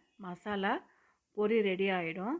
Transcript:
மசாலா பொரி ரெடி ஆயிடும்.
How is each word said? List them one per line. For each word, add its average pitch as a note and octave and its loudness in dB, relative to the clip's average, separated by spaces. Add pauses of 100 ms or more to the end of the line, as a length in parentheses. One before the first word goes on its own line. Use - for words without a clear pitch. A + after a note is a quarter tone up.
(180)
மசாலா G3 -4 (640)
பொரி G#3+ 4
ரெடி G3 2
ஆயிடும். F#3 -2